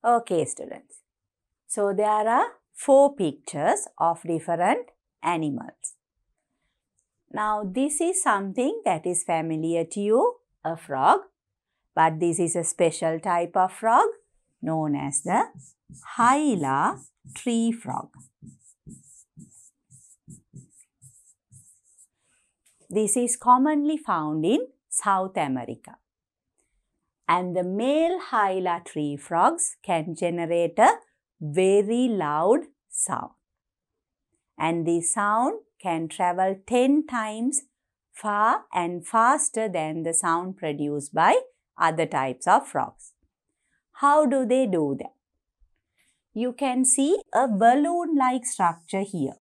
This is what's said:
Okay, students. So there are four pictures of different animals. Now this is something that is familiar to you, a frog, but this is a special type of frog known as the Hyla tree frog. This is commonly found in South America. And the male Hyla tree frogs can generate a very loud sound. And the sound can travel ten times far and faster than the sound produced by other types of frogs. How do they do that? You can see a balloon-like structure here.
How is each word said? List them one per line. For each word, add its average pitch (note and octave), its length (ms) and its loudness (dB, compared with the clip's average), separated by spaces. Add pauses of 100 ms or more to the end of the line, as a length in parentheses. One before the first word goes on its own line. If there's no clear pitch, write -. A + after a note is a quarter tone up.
Okay, A#3 400 2
students. - 560 -14 (640)
So G3+ 260 -2
there G#3+ 360 2
are C#4 160 4 (280)
four C#4 400 6
pictures F3 720 -2 (120)
of E3 260 0
different F3 640 -2 (340)
animals. D#3+ 720 -4 (1400)
Now G#3+ 380 -4
this C4+ 300 -2
is F4 240 0
something B3 600 -2
that E3 200 -2
is F3+ 200 -4
familiar E3 580 -2
to E3 160 -8
you, B3 360 2 (280)
a D#3+ 140 -6
frog, D#3 420 2 (720)
but D#3+ 280 2
this E3+ 180 0
is E3+ 160 -2
a E3+ 80 -2
special E3 560 0
type F3 380 -2
of F#3 160 2
frog B3 340 2 (540)
known D#3+ 340 -2
as C#3 280 -4
the A3 240 0 (680)
Hyla A#3 840 0 (340)
tree A#3 360 -2
frog. - 380 -8 (4000)
This G#3 280 0
is A#3+ 180 0
commonly D4 640 4
found D#3 480 -2
in D#4+ 220 2 (220)
South F#3+ 460 -2
America. B2+ 640 -6 (1300)
And F3+ 280 0
the F3+ 80 0
male C#4+ 560 0
Hyla F#3+ 640 -2
tree D3 320 -6
frogs F3+ 680 0
can E3 320 -4
generate E3+ 640 -2
a E4+ 160 6 (440)
very G3 720 2
loud F3+ 520 0 (280)
sound. - 420 -6 (1300)
And E3 280 -2
the E3+ 160 2
sound A3+ 580 0 (200)
can E3 300 -4
travel F#3 480 0 (100)
ten C4+ 400 2
times A3+ 540 -4 (500)
far G#3+ 640 0
and F3 340 -4
faster A#3 640 2
than D#3+ 340 -4
the E3 100 -2
sound F3+ 440 -2
produced D3 560 -6
by F#3+ 260 4 (380)
other E3 300 2
types C3+ 400 -4
of A#3 200 4
frogs. - 460 -8 (880)
How D4 240 4
do C4 200 0
they B3+ 200 2
do D#3 340 0
that? - 140 -14 (1200)
You A#3+ 180 -4
can B3+ 320 -2
see C#4 380 2 (120)
a B3+ 140 2
balloon-like C4 1000 2
structure F#3 580 -2
here. F3 380 -6